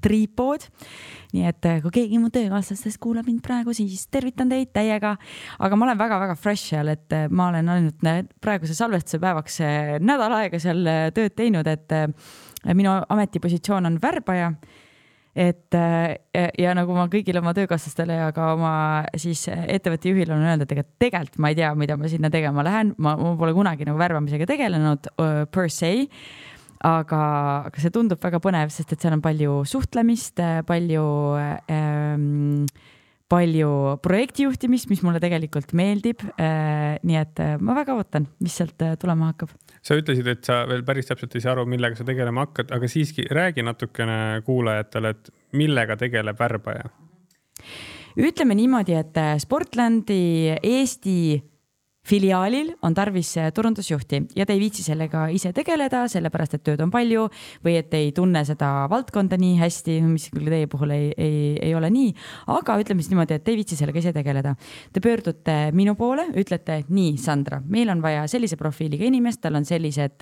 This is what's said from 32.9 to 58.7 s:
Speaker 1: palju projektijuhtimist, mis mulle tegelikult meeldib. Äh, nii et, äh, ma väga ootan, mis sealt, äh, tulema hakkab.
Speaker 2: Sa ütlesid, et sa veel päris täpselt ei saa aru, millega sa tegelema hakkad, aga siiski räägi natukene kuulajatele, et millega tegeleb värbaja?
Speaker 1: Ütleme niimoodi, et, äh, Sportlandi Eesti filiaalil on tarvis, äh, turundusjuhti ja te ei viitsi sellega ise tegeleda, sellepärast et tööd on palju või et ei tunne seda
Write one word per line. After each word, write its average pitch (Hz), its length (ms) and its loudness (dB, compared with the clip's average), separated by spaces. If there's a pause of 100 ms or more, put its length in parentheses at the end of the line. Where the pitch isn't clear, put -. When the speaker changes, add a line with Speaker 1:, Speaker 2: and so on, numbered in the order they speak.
Speaker 1:
palju 165 380 4 (320)
projektijuhtimist, 254 880 0
mis 185 140 2
mulle 170 180 2
tegelikult 160 540 -2
meeldib. 208 460 0 (180)
Äh, 151 640 0
nii 160 140 4
et, 156 200 -4
äh, 156 220 0
ma 220 160 0
väga 277 180 -2
ootan, 151 300 -2 (160)
mis 175 180 -4
sealt, 170 220 -4
äh, 160 180 0
tulema 160 320 2
hakkab. 156 220 -10 (320)
Speaker 2:
Sa 147 120 2
ütlesid, 131 320 0
et 123 160 -4
sa 120 240 2
veel 123 160 -2
päris 135 240 -2
täpselt 123 280 -6
ei 113 60 -4
saa 127 120 0
aru, 123 140 -2
millega 120 280 -2
sa 120 100 -8
tegelema 127 400 -2
hakkad, 131 260 -6
aga 123 160 -2
siiski 151 400 -2
räägi 151 360 0
natukene 113 800 -2
kuulajatele, 110 720 -2
et - 160 -20 (220)
millega 131 440 2
tegeleb 110 420 -2
värbaja? 113 500 -4 (1300)
Speaker 1:
Ütleme 269 400 2
niimoodi, 214 420 2
et, 156 180 -6
äh, 151 220 2
Sportlandi 190 1160 2
Eesti 190 840 0 (640)
filiaalil 202 680 2 (100)
on 165 120 0
tarvis, 190 440 -2
äh, 160 160 0
turundusjuhti 185 680 -2 (120)
ja 196 100 0
te 208 80 0
ei 196 60 2
viitsi 208 240 -2
sellega 156 460 -2
ise 180 240 -2
tegeleda, 269 560 0
sellepärast 160 480 -2
et - 80 -8
tööd 151 160 0
on 165 100 0
palju 226 360 2 (380)
või 170 120 4
et 160 160 -2
ei 151 180 2
tunne 180 340 4
seda 139 440 0